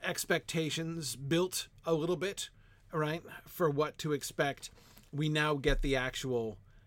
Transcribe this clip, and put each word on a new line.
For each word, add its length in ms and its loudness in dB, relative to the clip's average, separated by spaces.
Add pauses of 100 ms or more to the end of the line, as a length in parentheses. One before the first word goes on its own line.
expectations 1120 -2
built 520 0 (160)
a 80 0
little 240 2
bit, 340 -4 (420)
right, 300 0 (240)
for 220 2
what 300 0
to 140 -2
expect, 580 -2 (420)
we 160 0
now 260 2
get 280 2
the 140 4
actual 600 -2 (300)